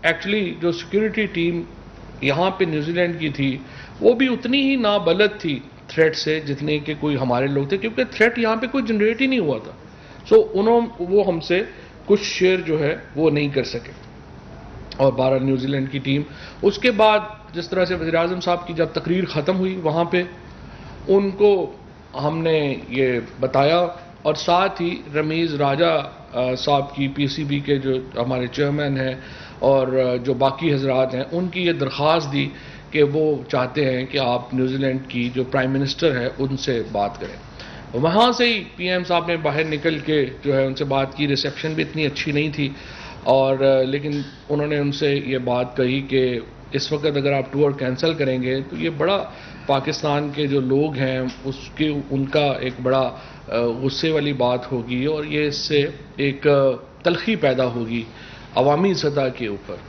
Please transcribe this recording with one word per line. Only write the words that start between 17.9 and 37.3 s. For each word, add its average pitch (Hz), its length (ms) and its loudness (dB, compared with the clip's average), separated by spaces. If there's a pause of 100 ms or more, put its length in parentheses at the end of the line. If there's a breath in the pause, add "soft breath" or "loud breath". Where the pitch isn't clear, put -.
वज़ीर 160 200 -2
आज़म 175 240 2
साहब 175 280 -2
की 170 60 -8
जब 160 200 0
तकरीर 175 320 0
ख़त्म 151 280 0
हुई 190 220 0
वहाँ 165 360 0
पे 180 160 2 (840 loud breath)
उनको 196 720 4 (360)
हमने 151 720 0
ये 123 340 2 (180)
बताया, 160 640 2 (220)
और 151 100 2
साथ 180 340 2
ही 175 320 -4 (140)
रमीज़ 156 420 0
राजा, 143 380 4
अ, - 420 -6
साहब 127 460 2
की, 139 240 -2
पीसीबी 143 520 -2
के 143 180 2
जो 131 420 -2
हमारे 123 280 0
चेयरमैन 143 500 0
हैं 131 260 -4 (380 loud breath)
और, 131 340 4
अ, 127 220 2
जो 123 160 0
बाकी 135 360 2
हजरात 135 440 2
हैं, 131 180 -4
उनकी 180 300 -2
ये 170 120 2
दरख्वास्त 143 540 0
दी 139 240 0 (420 loud breath)
कि 156 80 4
वो 147 500 2
चाहते 127 340 0
हैं 131 220 0
कि 139 100 -4
आप 123 360 0
न्यूजीलैंड 131 480 0
की 123 280 -4
जो 127 140 -2
प्राइम 131 280 0
मिनिस्टर 139 460 0
है 120 120 -2
उनसे 135 600 -2
बात 101 260 -2
करें। - 220 -12 (600 loud breath)